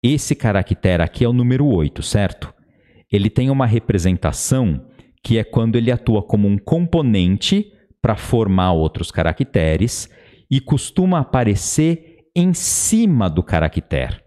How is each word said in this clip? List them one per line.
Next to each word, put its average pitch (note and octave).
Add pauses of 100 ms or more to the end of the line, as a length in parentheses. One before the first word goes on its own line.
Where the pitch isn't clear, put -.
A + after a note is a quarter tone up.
Esse C3+
caractere F#2
aqui E2
é A#2
o A#2+
número B2
oito, D#2+
certo? - (560)
Ele G2
tem C3
uma C3+
representação F#2+ (360)
que A2+
é G#2+
quando A2+
ele A#2+
atua A2+
como G2+
um G2+
componente D3+ (280)
pra A2
formar F#2+
outros D#2+
caracteres D#2+ (400)
e C3+
costuma F3+
aparecer C3+
em F3
cima F3
do E2
caractere D#2